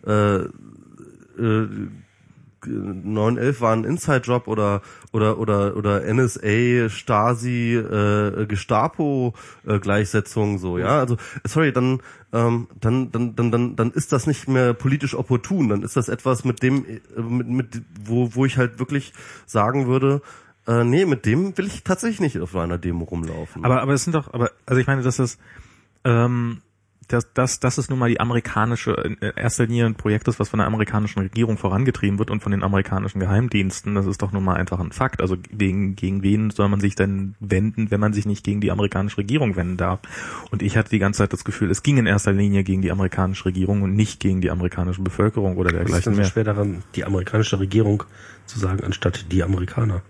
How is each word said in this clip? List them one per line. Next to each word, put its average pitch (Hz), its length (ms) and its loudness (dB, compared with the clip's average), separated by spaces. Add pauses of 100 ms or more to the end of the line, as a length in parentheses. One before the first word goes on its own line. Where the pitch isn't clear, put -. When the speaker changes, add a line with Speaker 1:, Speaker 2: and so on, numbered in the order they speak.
Speaker 1:
äh, 104 300 4
äh, - 1300 -4 (960)
neun 104 760 -2
elf 120 220 0
war 113 120 4
ein 110 120 0
Inside-Job 123 640 0
oder, 104 360 0 (280)
oder, 107 280 2
oder, 101 360 0
oder 101 300 0
N 110 140 2
S 127 240 0
A, 117 460 2
Stasi, 117 840 0
äh, 104 720 0
Gestapo, 123 880 0 (320)
äh, 107 140 0
Gleichsetzung, 104 800 0
so, 90 180 -4
ja. 107 220 2
Also, 120 180 0 (260)
sorry, 151 300 0
dann, 127 280 0 (320)
ähm, 117 340 0 (120)
dann, 123 320 0
dann, 117 240 -4
dann, 120 160 2
dann, 120 240 0
dann 117 140 0
ist - 220 -4
das 139 160 0
nicht 147 200 -2
mehr 127 280 4
politisch 139 400 0
opportun. 131 540 0
Dann 101 120 0
ist - 160 -4
das 117 100 0
etwas, 123 380 -2
mit 127 160 -2
dem, 127 240 2
äh, - 340 -14
mit, 117 280 -4
mit, 120 340 -4 (240)
wo, 117 300 0
wo 131 100 2
ich 120 140 0
halt 120 180 0
wirklich 139 360 -4 (340)
sagen 123 400 2
würde, 139 340 2 (460)
äh, 117 160 4
nee, 139 220 4
mit 139 200 0
dem 175 320 0
will 196 80 -2
ich - 180 -10
tatsächlich 202 360 -2
nicht 147 200 0
auf 80 160 -6
einer 87 220 -2
Demo 85 280 -4
rumlaufen. 80 600 -6
Speaker 2:
Aber, 127 160 4
aber 135 120 0
es 135 100 0
sind 175 100 -4
doch, 151 220 -2
aber, 120 160 0 (160)
also 127 120 4
ich 127 60 2
meine, 135 160 0
dass 123 160 0
das, 123 220 -2 (640)
ähm, 120 580 2 (460)
dass, - 260 -2
dass, 127 260 0
dass 127 180 0
es 135 120 -4
nun 131 100 -2
mal 120 80 2
die 120 140 0
amerikanische, 117 720 0
in - 260 -2
erster - 480 0
Linie 117 200 2
ein 113 100 2
Projekt 107 340 0
ist, 113 100 -2
was 110 80 0
von 113 120 -2
der 87 80 4
amerikanischen 107 520 0
Regierung 110 380 0
vorangetrieben 101 640 0
wird 104 120 -2
und 104 100 -2
von 101 120 -2
den 98 100 0
amerikanischen 98 560 0
Geheimdiensten. 101 760 0
Das 98 100 2
ist 95 160 -2
doch 95 100 -2
nun 98 140 0
mal 92 100 2
einfach 90 240 -2
ein 87 140 -6
Fakt. - 260 -2
Also 92 160 0 (140)
wegen, 98 480 -2
gegen 95 260 -2
wen 107 280 2
soll 101 180 2
man 101 100 2
sich 101 160 0
denn 98 460 -2
wenden, 104 500 0
wenn 104 80 2
man 104 140 2
sich 107 120 -2
nicht 104 200 -4
gegen 101 160 -2
die 107 100 0
amerikanische 98 460 -2
Regierung 107 400 -2
wenden 90 180 -2
darf? 90 240 -2 (520)
Und 101 100 -2
ich 101 160 0
hatte 110 120 0
die 107 100 2
ganze 98 180 2
Zeit 101 160 2
das - 100 -8
Gefühl, 101 260 -2
es - 140 -2
ging 143 140 4
in 117 80 4
erster 101 260 2
Linie 98 320 2
gegen 95 180 0
die 92 100 0
amerikanische 95 520 0
Regierung 92 380 0
und 98 120 0
nicht 104 280 0
gegen 95 180 2
die 90 120 0
amerikanische 90 500 -2
Bevölkerung 95 560 0
oder 90 140 2
Speaker 3:
Was - 20 0
ist 85 60 -2
Speaker 2:
dergleichen 87 240 2
Speaker 3:
denn 113 100 0
so 101 80 4
Speaker 2:
mehr. 98 80 4
Speaker 3:
schwer 110 160 0
daran, 101 380 -2 (120)
die - 80 -4
amerikanische 98 560 0
Regierung 104 440 2 (420)
zu - 120 -12
sagen, 98 280 -2
anstatt 90 480 -4
die 92 100 2
Amerikaner? 95 680 -2